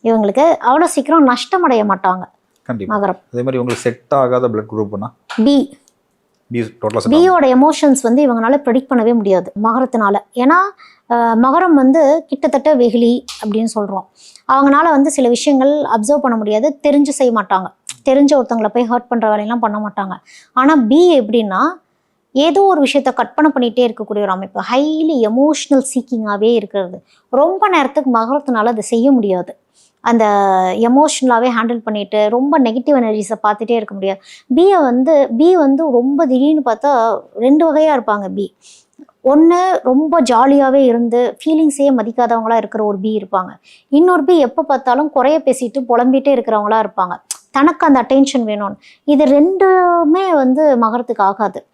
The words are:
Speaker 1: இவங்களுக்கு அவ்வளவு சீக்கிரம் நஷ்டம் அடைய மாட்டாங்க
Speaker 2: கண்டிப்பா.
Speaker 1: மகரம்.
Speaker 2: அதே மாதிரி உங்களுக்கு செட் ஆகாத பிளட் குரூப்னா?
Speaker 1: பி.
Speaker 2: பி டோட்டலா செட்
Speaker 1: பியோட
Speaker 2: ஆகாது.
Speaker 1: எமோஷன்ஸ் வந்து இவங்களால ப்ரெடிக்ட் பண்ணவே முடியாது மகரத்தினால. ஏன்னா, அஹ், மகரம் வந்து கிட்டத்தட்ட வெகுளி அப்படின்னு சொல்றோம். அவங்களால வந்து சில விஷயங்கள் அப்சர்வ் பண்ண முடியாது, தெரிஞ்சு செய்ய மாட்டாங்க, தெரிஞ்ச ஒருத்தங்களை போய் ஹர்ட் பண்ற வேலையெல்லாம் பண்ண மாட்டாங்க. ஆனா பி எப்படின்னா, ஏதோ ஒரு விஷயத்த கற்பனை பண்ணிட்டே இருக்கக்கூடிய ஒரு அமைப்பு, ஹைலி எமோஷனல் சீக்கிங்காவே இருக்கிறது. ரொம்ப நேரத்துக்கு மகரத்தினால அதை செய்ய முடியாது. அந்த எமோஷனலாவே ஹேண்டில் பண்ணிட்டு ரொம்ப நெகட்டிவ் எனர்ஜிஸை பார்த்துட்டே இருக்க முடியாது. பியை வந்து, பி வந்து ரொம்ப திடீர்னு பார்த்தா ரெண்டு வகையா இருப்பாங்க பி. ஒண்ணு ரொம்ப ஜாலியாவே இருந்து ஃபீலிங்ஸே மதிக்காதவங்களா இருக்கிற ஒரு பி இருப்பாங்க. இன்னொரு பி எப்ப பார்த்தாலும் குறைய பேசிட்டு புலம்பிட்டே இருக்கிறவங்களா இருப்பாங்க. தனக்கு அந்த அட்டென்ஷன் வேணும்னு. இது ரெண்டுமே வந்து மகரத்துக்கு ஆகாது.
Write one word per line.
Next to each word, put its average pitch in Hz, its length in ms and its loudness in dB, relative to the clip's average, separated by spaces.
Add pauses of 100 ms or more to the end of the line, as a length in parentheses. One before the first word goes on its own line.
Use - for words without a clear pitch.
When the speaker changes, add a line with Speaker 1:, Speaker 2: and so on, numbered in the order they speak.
Speaker 1:
இவங்களுக்கு 226 540 0
அவ்வளவு 302 320 0
சீக்கிரம் 294 340 0
நஷ்டம் 262 400 -2
அடைய 233 220 0
மாட்டாங்க 185 380 -2 (400)
Speaker 2:
கண்டிப்பா. 120 320 -8
Speaker 1:
மகரம். 190 240 -4 (140)
Speaker 2:
அதே 123 100 -6
மாதிரி 131 140 -4
உங்களுக்கு 120 180 -4
செட் - 340 -6
ஆகாத 127 380 0
பிளட் 110 300 -6
குரூப்னா? 101 300 -6 (360)
Speaker 1:
பி. 277 340 0 (720)
Speaker 2:
பி 120 80 -4
டோட்டலா 110 380 -6
செட் 226 160 0
Speaker 1:
பியோட 349 180 4
Speaker 2:
ஆகாது. 277 240 2
Speaker 1:
எமோஷன்ஸ் 294 460 2
வந்து 247 240 0
இவங்களால 233 180 -2
ப்ரெடிக்ட் 262 460 -2
பண்ணவே 240 240 0
முடியாது 196 380 0 (120)
மகரத்தினால. 226 520 0 (180)
ஏன்னா, 262 220 2 (540)
அஹ், 233 260 0
மகரம் 311 380 2
வந்து 285 540 4
கிட்டத்தட்ட 277 480 -2
வெகுளி 240 500 2 (200)
அப்படின்னு 220 300 -2
சொல்றோம். 196 300 -6 (480)
அவங்களால 277 360 2
வந்து 285 220 2
சில 262 160 0
விஷயங்கள் 262 420 2
அப்சர்வ் 277 520 0
பண்ண 240 160 0
முடியாது, 220 460 -2
தெரிஞ்சு 285 260 2
செய்ய 254 220 0
மாட்டாங்க, 196 340 -2 (440)
தெரிஞ்ச 285 260 4
ஒருத்தங்களை 233 320 -2
போய் 240 220 -2
ஹர்ட் 240 180 -4
பண்ற 226 200 -2
வேலையெல்லாம் 214 320 -2
பண்ண 214 200 -4
மாட்டாங்க. 202 320 -8 (420)
ஆனா 277 220 2 (120)
பி 320 320 4
எப்படின்னா, 214 420 -2 (720)
ஏதோ 311 300 0
ஒரு 359 220 2
விஷயத்த 269 300 -2
கற்பனை 294 420 -2
பண்ணிட்டே 240 220 -2
இருக்கக்கூடிய 220 440 -2
ஒரு 196 80 -4
அமைப்பு, 190 320 -8 (100)
ஹைலி 302 580 0
எமோஷனல் 269 540 0 (100)
சீக்கிங்காவே 220 600 -2
இருக்கிறது. 196 500 -6 (260)
ரொம்ப 359 380 0
நேரத்துக்கு 277 440 -2
மகரத்தினால 233 540 -2
அதை 226 160 -2
செய்ய 233 300 0
முடியாது. 196 460 -2 (420)
அந்த 233 260 0 (480)
எமோஷனலாவே 254 840 2
ஹேண்டில் 233 260 -4
பண்ணிட்டு 214 460 -2
ரொம்ப 277 300 0
நெகட்டிவ் 254 400 0
எனர்ஜிஸை 214 440 -4
பார்த்துட்டே 214 280 -4
இருக்க 220 220 -4
முடியாது. 196 260 -6 (360)
பியை 359 260 4
வந்து, 262 460 2 (100)
பி 349 200 4
வந்து 285 340 0
ரொம்ப 269 340 0
திடீர்னு 277 400 0
பார்த்தா 226 540 0 (180)
ரெண்டு 294 360 2
வகையா 302 260 2
இருப்பாங்க 208 300 -4
பி. 190 260 -8 (680)
ஒண்ணு 320 340 4 (260)
ரொம்ப 294 380 0
ஜாலியாவே 269 640 2
இருந்து 240 600 0
ஃபீலிங்ஸே 302 460 0
மதிக்காதவங்களா 226 640 -2
இருக்கிற 214 280 -4
ஒரு 202 160 -2
பி 214 220 -4
இருப்பாங்க. 185 280 -6 (380)
இன்னொரு 339 360 2
பி 349 140 2
எப்ப 302 260 0
பார்த்தாலும் 269 460 -2
குறைய 285 360 0
பேசிட்டு 262 420 -4
புலம்பிட்டே 262 500 2
இருக்கிறவங்களா 214 460 -2
இருப்பாங்க. 185 340 -6 (340)
தனக்கு 311 340 2
அந்த 269 160 4
அட்டென்ஷன் 262 440 0
வேணும்னு. 208 300 -6 (280)
இது 294 220 2
ரெண்டுமே 349 1080 2
வந்து 269 440 2
மகரத்துக்கு 233 460 -2
ஆகாது. 196 500 -4